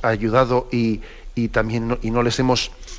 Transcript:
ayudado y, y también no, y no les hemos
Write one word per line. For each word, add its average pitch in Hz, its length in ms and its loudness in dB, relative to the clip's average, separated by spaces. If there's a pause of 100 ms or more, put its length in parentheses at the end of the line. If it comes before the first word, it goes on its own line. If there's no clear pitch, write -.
ayudado 117 720 2
y, 113 300 0 (340)
y 117 140 0
también 113 380 0
no, 120 140 -2
y 110 80 -2
no 120 140 2
les 120 160 0
hemos 127 320 2 (280)